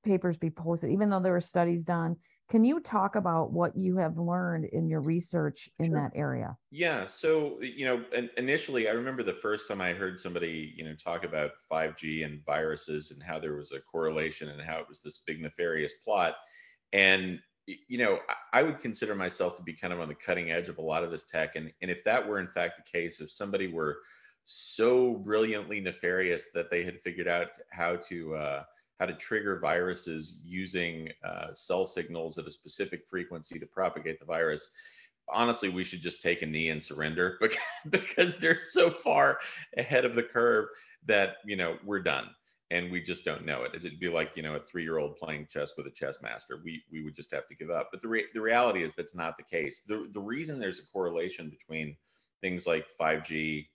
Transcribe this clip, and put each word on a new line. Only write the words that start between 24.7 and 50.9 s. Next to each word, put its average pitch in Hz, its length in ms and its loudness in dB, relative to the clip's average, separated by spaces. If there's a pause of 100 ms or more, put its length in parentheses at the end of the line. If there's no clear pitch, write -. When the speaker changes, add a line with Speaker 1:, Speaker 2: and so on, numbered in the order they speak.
Speaker 2:
brilliantly 104 680 0
nefarious 90 720 0
that 85 160 -2
they 87 120 2
had 87 180 -6
figured 87 260 -4
out 87 220 0 (220)
how 87 260 0
to, 82 360 -8
uh, 71 300 -4 (360)
how 92 60 2
to 87 80 -4
trigger 101 460 -2
viruses 82 840 0
using, 87 680 -4 (140)
uh, - 300 -8
cell 90 320 0
signals 82 520 -6
at 78 80 -8
a - 60 -10
specific - 580 -6
frequency 87 480 -8
to 78 80 -10
propagate 80 540 -2
the 78 60 -20
virus, 80 440 0 (600)
honestly, 113 400 2
we 90 160 -2
should 87 160 -8
just 82 200 -6
take 85 200 2
a 80 40 -2
knee 78 220 0
and 76 160 -2
surrender 80 540 0
<laughs> - 40 0
bec-, 110 140 4 (340)
because 180 460 4
they're 165 260 4
so - 280 6
far 143 500 6 (380)
ahead 127 260 4
of 120 120 2
the 117 80 4
curve 117 420 4 (400)
that, 98 400 4
you 104 100 -4
know, 85 300 0
we're 101 160 -2
done 71 280 0 (420)
and 87 200 0
we 90 80 -2
just 87 240 -4
don't 80 220 -2
know 67 180 -2
it. - 100 -4
It'd 82 280 -10
be 87 80 0
like, 82 260 0
you 80 80 -8
know, 76 120 -4
a 73 40 -4
three-year-old 80 560 -4
playing 76 340 -8
chess 71 280 -6
with 76 100 -10
a - 40 -12
chess - 300 -6
master. 57 400 -10
We, 82 300 -10
we 78 100 -10
would 76 140 -10
just - 160 -12
have 71 160 -6
to 78 80 -20
give 78 140 -10
up. 80 240 -2
But 95 80 -14
the 113 80 -8
re-, 113 240 0
the 110 80 -4
reality 110 420 4
is 80 140 -4
that's 85 180 -8
not 82 220 -4
the 80 60 -18
case. 76 440 -4
The, 107 240 -4
the 101 80 -8
reason 139 400 -6
there's 92 220 -4
a - 100 -20